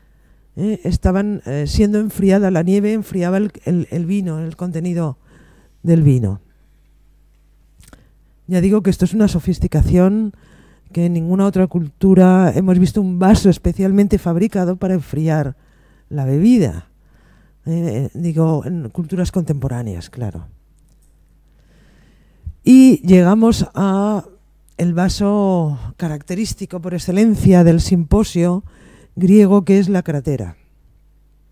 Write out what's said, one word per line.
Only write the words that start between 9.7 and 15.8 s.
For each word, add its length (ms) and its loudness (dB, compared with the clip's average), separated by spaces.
que 140 -2
en 80 -2
ninguna 320 0
otra 220 0
cultura 880 4
hemos 240 2
visto 220 0
un 180 -4
vaso 300 4
especialmente 680 0
fabricado 600 -2
para 160 -4
enfriar 640 -4